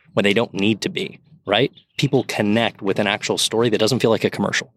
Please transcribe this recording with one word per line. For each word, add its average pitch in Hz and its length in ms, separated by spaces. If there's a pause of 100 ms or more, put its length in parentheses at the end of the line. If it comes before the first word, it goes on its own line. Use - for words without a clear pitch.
(140)
when 107 100
they 101 100
don't 113 200
need 98 280
to - 80
be, - 300 (260)
right? 107 260 (260)
People 135 320
connect 107 520
with 98 180
an 104 80
actual 101 300
story 113 320
that 104 100
doesn't 110 200
feel 113 120
like 101 120
a 107 60
commercial. - 480